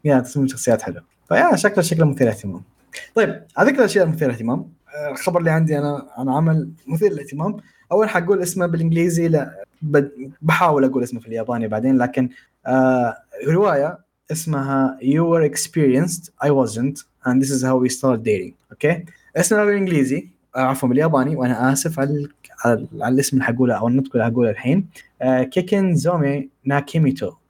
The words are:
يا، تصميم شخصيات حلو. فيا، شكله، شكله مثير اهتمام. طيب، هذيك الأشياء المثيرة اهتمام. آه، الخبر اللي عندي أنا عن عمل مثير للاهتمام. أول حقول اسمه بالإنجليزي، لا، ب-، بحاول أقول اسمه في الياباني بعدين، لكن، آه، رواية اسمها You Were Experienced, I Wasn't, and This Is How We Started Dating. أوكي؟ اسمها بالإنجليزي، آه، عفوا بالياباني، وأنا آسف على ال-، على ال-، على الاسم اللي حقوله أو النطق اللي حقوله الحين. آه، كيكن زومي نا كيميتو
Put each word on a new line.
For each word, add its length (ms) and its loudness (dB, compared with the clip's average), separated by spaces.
يا، 160 4
تصميم 280 -2
شخصيات 340 0
حلو. 180 -10
فيا، 280 4
شكله، 260 2
شكله 240 2
مثير 220 2
اهتمام. 340 -6
طيب، 280 0
هذيك 200 4
الأشياء 260 4
المثيرة 280 0
اهتمام. 400 -6
آه، 180 -8
الخبر 280 -2
اللي 100 2
عندي 280 2
أنا 280 -6
عن 120 -6
عمل 420 0
مثير 260 0
للاهتمام. 440 -8
أول 160 2
حقول 340 0
اسمه 240 -2
بالإنجليزي، 640 0
لا، 360 -2
ب-، 480 -2
بحاول 420 2
أقول 180 0
اسمه 180 -8
في 60 -20
الياباني 420 -4
بعدين، 300 2
لكن، 300 0
آه، 500 2
رواية 500 2
اسمها 720 -2
You 200 2
Were 300 2
Experienced, 760 0
I 40 2
Wasn't, 540 0
and 140 2
This 80 -2
Is 120 0
How 220 2
We 120 -2
Started 260 0
Dating. 300 -2
أوكي؟ 340 -2
اسمها 280 2
بالإنجليزي، 640 0
آه، 20 -2
عفوا 300 0
بالياباني، 480 2
وأنا 360 0
آسف 280 -2
على 100 0
ال-، 180 -4
على 100 4
ال-، 280 -8
على 120 0
الاسم 220 0
اللي 80 2
حقوله 300 0
أو 140 -2
النطق 260 0
اللي 100 2
حقوله 260 0
الحين. 380 -2
آه، 200 2
كيكن 520 0
زومي 540 0
نا 160 2
كيميتو 520 0